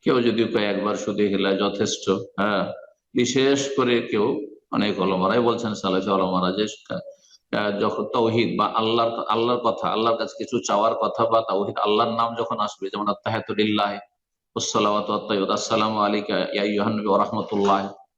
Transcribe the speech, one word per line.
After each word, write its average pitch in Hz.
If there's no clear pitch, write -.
কেউ 131
যদি 113
কয় 110
একবার 101
শুধু 104
হিলা 98
যথেষ্ট, 101
হ্যাঁ, 98
বিশেষ 135
করে 120
কেউ, 120
অনেক 104
ওলামারাই 95
বলছেন, 117
সালাফি 95
ওলামারা, 92
যে, 104
আহ, 104
যখন 104
তাওহীদ 113
বা 104
আল্লাহর, 117
আল্লাহর 117
কথা, -
আল্লাহর 113
কাছে 110
কিছু 117
চাওয়ার 110
কথা 110
বা 110
তাওহীদ, 101
আল্লাহর 110
নাম 117
যখন 113
আসবে, 104
যেমন 104
আত্তাহিয়াতু 107
লিল্লাহি 104
ওয়াসসালাওয়াতু 104
ওয়াত-তাইয়্যিবাতু, 104
আসসালামু 107
আলাইকা 104
ইয়া 101
আইয়ুহান 104
নবী 107
ওয়া 98
রাহমাতুল্লাহ 101